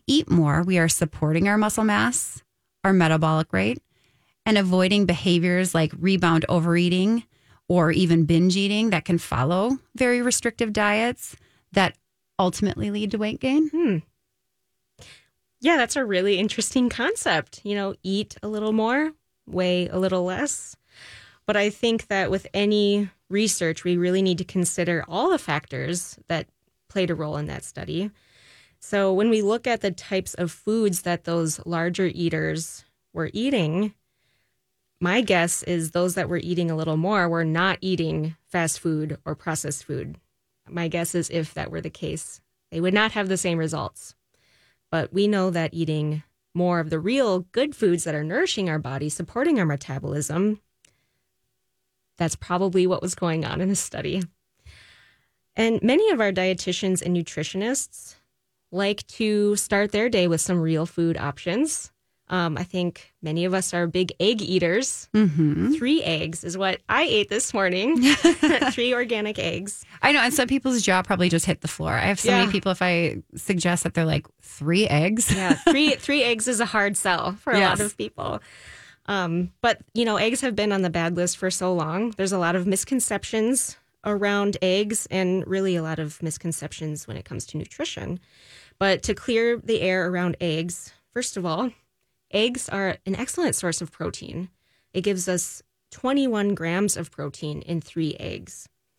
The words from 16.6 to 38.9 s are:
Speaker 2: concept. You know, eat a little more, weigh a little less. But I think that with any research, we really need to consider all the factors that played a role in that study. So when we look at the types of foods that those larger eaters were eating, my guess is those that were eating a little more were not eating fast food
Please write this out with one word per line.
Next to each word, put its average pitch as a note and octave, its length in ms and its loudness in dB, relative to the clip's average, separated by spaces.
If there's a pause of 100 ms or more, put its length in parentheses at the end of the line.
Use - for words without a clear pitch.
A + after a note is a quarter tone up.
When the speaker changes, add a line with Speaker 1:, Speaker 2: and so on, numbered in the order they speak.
Speaker 2:
concept. A#3 760 -2
You G3+ 120 -4
know, G3 280 -4
eat G3 380 -4
a G#3 60 -10
little G#3+ 260 -4
more, B3 380 0 (340)
weigh F3+ 420 0
a F#3+ 120 -4
little F#3 240 0
less. G#3+ 520 -4 (720)
But G#3+ 100 0
I G#3 140 2
think A3+ 380 0
that G3 240 0
with F#3+ 220 -2
any G3+ 560 2 (200)
research, F3+ 540 0
we F3 120 2
really F3+ 260 2
need F#3 180 2
to F#3 40 -4
consider F3 640 -2
all G#3+ 220 0
the F4 80 2
factors D3+ 800 -6 (100)
that E3 200 -4 (420)
played F3+ 220 0
a D#3+ 40 -4
role D3+ 220 -4
in D3+ 80 -4
that D3+ 180 -10
study. F3 480 -8 (680)
So G3 340 2
when G#3 160 4
we A3 140 4
look A3 240 0
at A3+ 140 0
the G3+ 100 0
types F#3+ 420 -6
of E3+ 180 -4
foods G#3 520 0
that F3 220 -2
those E3 400 -2
larger E3+ 460 0
eaters D#3+ 720 -4 (300)
were D#3+ 180 -4
eating, G#3 600 0 (1080)
my F#3 220 2
guess F3 420 2
is E3 280 -2
those F3+ 240 0
that D#3 140 0
were F3 100 0
eating E3+ 320 -2
a D#3+ 40 -2
little D#3 220 -2
more F3+ 320 2
were E3 160 0
not F3 360 2
eating D#3+ 540 -2 (120)
fast E3 320 -2
food D#3 460 -4